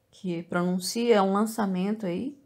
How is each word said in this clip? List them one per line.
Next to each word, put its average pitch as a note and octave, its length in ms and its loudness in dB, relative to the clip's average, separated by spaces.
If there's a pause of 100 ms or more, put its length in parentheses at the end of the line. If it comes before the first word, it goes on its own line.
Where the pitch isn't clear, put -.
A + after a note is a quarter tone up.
que E3+ 320 -6
pronuncia, F3+ 760 2
é G3 40 6
um G3 120 2
lançamento G#3 760 -2
aí, G#3 280 -6 (100)